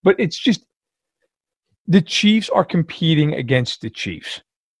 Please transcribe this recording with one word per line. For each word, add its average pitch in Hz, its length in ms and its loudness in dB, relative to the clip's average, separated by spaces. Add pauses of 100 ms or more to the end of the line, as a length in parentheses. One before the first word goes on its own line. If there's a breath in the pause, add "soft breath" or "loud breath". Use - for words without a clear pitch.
But 190 160 4
it's 180 180 -2
just, - 300 -2 (1200)
the 180 160 4
Chiefs 208 480 0
are 196 140 2
competing 160 720 0
against 127 460 -2
the 113 100 -10
Chiefs. - 520 -12 (380)